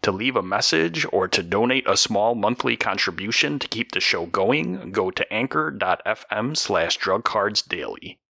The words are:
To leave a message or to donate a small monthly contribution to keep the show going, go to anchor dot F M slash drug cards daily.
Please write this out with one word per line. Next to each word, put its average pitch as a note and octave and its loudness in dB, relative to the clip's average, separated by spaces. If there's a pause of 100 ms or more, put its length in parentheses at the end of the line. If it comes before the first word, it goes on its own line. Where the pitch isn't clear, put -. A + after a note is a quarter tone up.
To A2 4
leave A#2+ 0
a G2 0
message F#2 2
or F#2 2
to F#2 0
donate A2+ 2
a F#2+ 4
small G#2+ 2
monthly A#2 0
contribution G2+ -2
to - -6
keep - -4
the - -2
show F2 0
going, A#2+ 0
go F#2+ 0
to - -2
anchor C#3 0
dot G2 0
F G#2+ -2
M A#2 -2
slash F2 0
drug F#2+ 0
cards G#2 0
daily. - -8 (120)